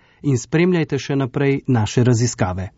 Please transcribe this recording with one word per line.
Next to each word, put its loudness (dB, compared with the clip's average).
in 0
spremljajte 0
še -4
naprej -2
naše 2
raziskave. 0